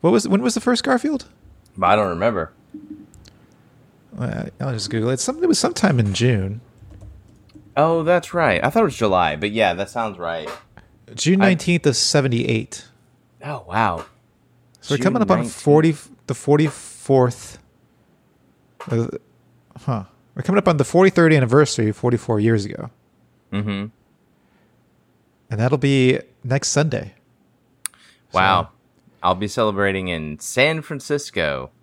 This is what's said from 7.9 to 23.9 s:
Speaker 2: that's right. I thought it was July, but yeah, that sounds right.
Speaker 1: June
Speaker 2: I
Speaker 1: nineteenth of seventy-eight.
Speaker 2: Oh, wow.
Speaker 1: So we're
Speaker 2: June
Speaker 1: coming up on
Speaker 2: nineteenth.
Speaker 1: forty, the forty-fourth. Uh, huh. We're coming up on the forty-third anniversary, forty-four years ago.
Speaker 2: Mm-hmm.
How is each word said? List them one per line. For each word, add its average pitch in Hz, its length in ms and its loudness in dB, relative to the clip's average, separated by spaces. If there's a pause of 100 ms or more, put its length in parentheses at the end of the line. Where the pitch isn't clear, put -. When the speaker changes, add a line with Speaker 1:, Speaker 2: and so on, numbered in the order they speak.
Speaker 2:
that's 170 300 0
right. 147 300 2
I 127 60 2
thought 226 120 2
it 220 40 4
was 143 120 -4
July, 90 400 2
but 104 140 -2
yeah, 104 240 2
that 98 140 -6
sounds 110 280 -6
right. 82 320 -6 (680)
Speaker 1:
June 190 260 2
Speaker 2:
I 202 80 6
Speaker 1:
nineteenth 175 360 0
of 135 100 2
seventy-eight. 120 920 -2 (600)
Speaker 2:
Oh, 147 200 -10
wow. 90 400 -2 (760)
Speaker 1:
So - 120 -6
we're 143 40 -2
Speaker 2:
June 131 60 -4
Speaker 1:
coming 226 180 0
up 202 100 0
on 180 60 4
Speaker 2:
nineteenth. 147 180 -4
Speaker 1:
forty, 156 400 4 (300)
the - 80 -6
forty-fourth. 139 1300 0 (1300)
Uh, 117 160 -2 (800)
huh. 117 180 -4 (320)
We're - 60 -10
coming 185 160 0
up 196 100 2
on 170 80 4
the 143 80 2
forty-third 175 480 4
anniversary, 127 640 2
forty-four 113 480 -2
years 110 240 2
ago. - 240 -10 (640)
Speaker 2:
Mm-hmm. 101 320 -4 (1600)